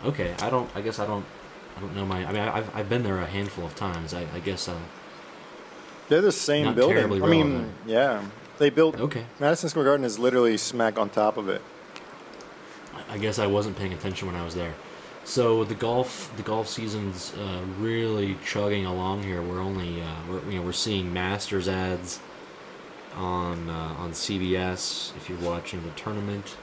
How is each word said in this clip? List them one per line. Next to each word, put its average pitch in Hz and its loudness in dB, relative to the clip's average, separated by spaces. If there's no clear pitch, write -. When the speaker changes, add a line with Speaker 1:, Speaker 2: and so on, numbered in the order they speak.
Speaker 1:
Okay, 101 0
I 104 0
don't, 123 2
I 101 -4
guess 110 -2
I 104 0
don't, 101 -2
I 95 -10
don't 98 -8
know 98 -2
my, 92 0
I 92 -2
mean, 104 0
I, 107 0
I've, 110 -4
I've 104 -2
been 120 2
there 95 2
a 90 0
handful 95 -4
of 76 -8
times. 85 -4
I, 87 -4
I 87 -6
guess, 90 -2
uh, 87 -6
Speaker 2:
They're 160 8
the 202 6
same 147 4
Speaker 1:
not 113 2
Speaker 2:
building. 127 8
Speaker 1:
terribly 104 4
Speaker 2:
I - 4
mean, 156 8
Speaker 1:
relevant. 113 -2
Speaker 2:
yeah. 113 4
They 143 8
built 156 6
Speaker 1:
Okay. 117 0
Speaker 2:
Madison 156 4
Square 147 2
Garden 139 6
is 104 -2
literally 120 6
smack 113 2
on 104 2
top 107 4
of 104 -2
it. 98 0
Speaker 1:
I, 104 -12
I 104 -4
guess 107 0
I 104 4
wasn't 101 2
paying 95 -2
attention 92 -6
when 87 -4
I 85 -4
was 82 -6
there. 85 -4
So 113 4
the 104 -2
golf, 120 0
the 107 -6
golf 110 0
season's, 104 -4
uh, 95 -4
really 110 0
chugging 104 0
along 92 0
here. 90 -2
We're 90 -2
only, 92 -2
uh, 82 -6
we're, 92 -4
you 95 -2
know, - -4
we're 87 -2
seeing 95 0
Masters 92 0
ads 92 -2
on, 87 -2
uh, 82 -4
on 85 -6
C 101 -2
B 92 2
S 92 -2
if - -12
you're 90 -6
watching 85 -2
the 82 -6
tournament. 101 -4